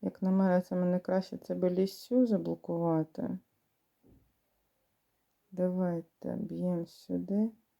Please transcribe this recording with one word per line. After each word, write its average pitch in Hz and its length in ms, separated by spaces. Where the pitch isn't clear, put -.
як 190 220
на 190 80
мене, 190 300
це 185 160
мене 180 240
краще 185 380
це - 160
би 180 160
лісю 196 560
заблокувати. 170 1120
Давайте 180 880
б'ємо 170 500
сюди. 196 640